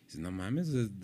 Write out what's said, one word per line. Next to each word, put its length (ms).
dices, 140
"No 100
mames, 380
o 40
sea, 20